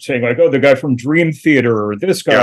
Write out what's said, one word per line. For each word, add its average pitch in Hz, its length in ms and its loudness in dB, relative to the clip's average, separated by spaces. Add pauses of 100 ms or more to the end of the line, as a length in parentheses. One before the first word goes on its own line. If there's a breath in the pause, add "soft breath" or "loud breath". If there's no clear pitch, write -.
saying, 127 220 -6
like, 120 180 -2
"Oh, 165 100 4
the 135 80 0
guy 135 160 2
from 131 220 -2
Dream 156 360 0
Theater," 120 560 0
or 104 80 -6
this 190 260 -4
guy, 147 100 -2 (100)